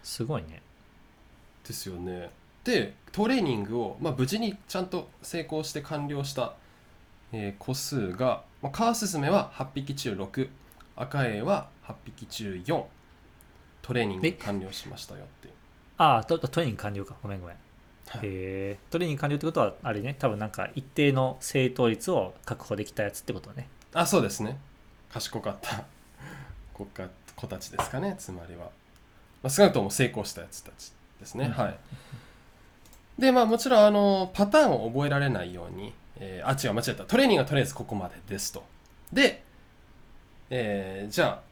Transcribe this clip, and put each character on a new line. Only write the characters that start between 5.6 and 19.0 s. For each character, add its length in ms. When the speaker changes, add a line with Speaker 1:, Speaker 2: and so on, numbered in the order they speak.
Speaker 2:
し 100
て 80
完 260
了 160
し 100
た、 200
え 260
ー、 60
個 100
数 380
が、 320
ま 80
あ、 20
カ 140
ワ 100
ス 120
ズ 100
メ 120
は 240
八 200
匹 220
中 200
六、 340
ア 120
カ 200
エ 120
イ 20
は 280
八 140
匹 200
中 400
四。 200
ト 120
レ 80
ー 40
ニ 120
ン 40
グ 120
完 260
了 120
し 160
ま 100
し 100
た 80
よ 80
っ 40
て 60
い 20
う。 40
Speaker 1:
え？ 40
あ 200
あ、 60
ト-、 160
ト 220
レ 40
ー 20
ニ 60
ン 20
グ 80
完 100
了 120
か。 160
ご 80
め 80
ん 40
ご 60
め 60
ん。 20
Speaker 2:
は 100
い。 40
Speaker 1:
へ 20
え。 540
ト 80
レ 60